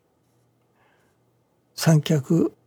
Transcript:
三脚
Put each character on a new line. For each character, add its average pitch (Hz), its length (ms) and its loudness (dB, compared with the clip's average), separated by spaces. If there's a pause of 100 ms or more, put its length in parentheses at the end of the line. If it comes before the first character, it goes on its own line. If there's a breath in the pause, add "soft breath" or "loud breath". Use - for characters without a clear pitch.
(1800)
三 160 260 2
脚 165 520 -2 (140)